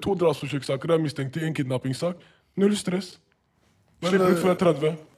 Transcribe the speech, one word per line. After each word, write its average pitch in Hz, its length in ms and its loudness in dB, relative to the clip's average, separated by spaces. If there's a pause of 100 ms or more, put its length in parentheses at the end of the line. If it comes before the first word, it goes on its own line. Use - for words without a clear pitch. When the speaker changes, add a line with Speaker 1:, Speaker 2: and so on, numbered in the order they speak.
Speaker 1:
to 196 160 0
drapsforsøkssaker 143 720 -2
er 165 80 4
mistenkt 139 400 -4
i 160 80 -4
en 160 80 -4
kidnappingssak. 131 640 -2 (400)
Null 202 200 4
stress. 190 420 -6 (840)
Speaker 2:
Men, 170 80 0
Speaker 1:
Slipper 185 160 4
ut 180 100 6
Speaker 2:
øh, 170 60 -4
Speaker 1:
før 185 80 4
du 175 60 2
er - 80 -14
tredve. 156 280 2 (260)